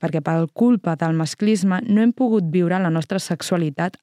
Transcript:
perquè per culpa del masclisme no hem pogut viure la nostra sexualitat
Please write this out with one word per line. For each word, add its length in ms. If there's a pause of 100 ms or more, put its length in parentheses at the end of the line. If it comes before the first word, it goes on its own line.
perquè 200
per 140 (180)
culpa 480
del 160
masclisme 680
no 160
hem 100
pogut 400
viure 240
la 160
nostra 240
sexualitat 840